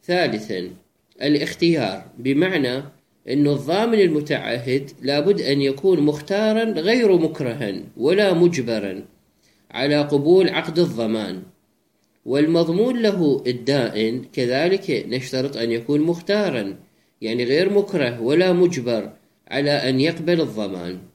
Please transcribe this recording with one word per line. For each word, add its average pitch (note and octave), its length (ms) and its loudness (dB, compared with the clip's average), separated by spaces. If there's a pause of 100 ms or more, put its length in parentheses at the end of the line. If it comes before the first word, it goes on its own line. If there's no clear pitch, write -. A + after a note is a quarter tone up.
ثالثًا، G#2+ 640 -2 (520)
الاختيار، C#3+ 960 0
بمعنى C#3 640 0 (460)
أن C#3+ 180 2
الضامن F3+ 520 0
المتعهد C#3 920 0 (100)
لا C#3 180 0
بد F3 220 2
أن C#3 200 0
يكون C#3 380 2
مختاراً G3+ 640 0
غير G#3 540 2
مكرهاً B2 680 -2 (140)
ولا F#3 360 2
مجبراً A2+ 720 0 (680)
على D3 300 0
قبول D3 480 4
عقد D#3+ 300 -2
الضمان، A2 640 -2 (840)
والمضمون E3 760 2
له F3+ 460 2
الدائن A#2+ 840 -2
كذلك C#3+ 760 -2
نشترط C3 480 -4
أن A#2 140 -2
يكون C#3 300 0
مختاراً، E3+ 760 -2 (440)
يعني A2+ 220 -4
غير D3+ 300 2
مكره D3 480 0
ولا E3+ 320 2
مجبر A#2+ 600 0 (340)
على C#3+ 240 -2
أن C3 280 0
يقبل E3 420 0
الضمان. F#2+ 580 -6 (160)